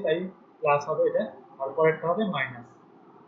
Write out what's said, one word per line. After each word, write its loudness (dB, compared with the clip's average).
তাই 2
প্লাস 2
হবে 0
এটা, 0
আর -4
পরেরটা 4
হবে 0
মাইনাস -8